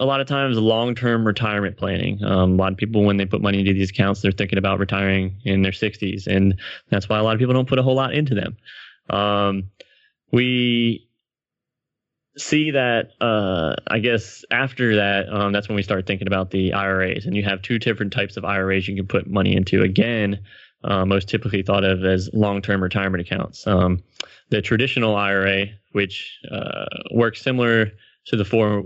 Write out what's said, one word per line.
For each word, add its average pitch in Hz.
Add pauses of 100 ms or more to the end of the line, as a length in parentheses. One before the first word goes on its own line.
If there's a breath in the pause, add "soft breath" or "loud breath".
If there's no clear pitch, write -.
a 131
lot 135
of 135
times 139
long-term 117
retirement 104
planning. 98
Um, 92
a -
lot 95
of 95
people, 104
when 101
they 98
put 101
money 98
into 98
these 95
accounts, 98
they're 98
thinking 98
about 98
retiring 95
in 98
their 95
sixties. 98
And 98 (300 loud breath)
that's 101
why 107
a 107
lot 110
of 110
people 127
don't 127
put 131
a 127
whole 131
lot 131
into 143
them. 90 (520 loud breath)
Um, 101 (640 soft breath)
we 120 (1300)
see 151
that, 123 (100)
uh, 95 (120)
I 113
guess 113
after 123
that, 101
um, 101
that's 101
when 107
we 98
start 95
thinking 95
about 95
the 95
I 98
R 95
As. 92
And 92
you 101
have 98
two 117
different 107
types 101
of 95
I 98
R 95
As 95
you 98
can 98
put 95
money 95
into. 98
Again, 101 (440 loud breath)
uh, 98
most 98
typically 101
thought 101
of 95
as 95
long-term 101
retirement 92
accounts. -
Um, 92 (460 loud breath)
the 107
traditional 113
I 101
R 98
A, 98 (200)
which, - (140)
uh, - (260)
works 113
similar 117 (300 soft breath)
to -
the 104
four, 104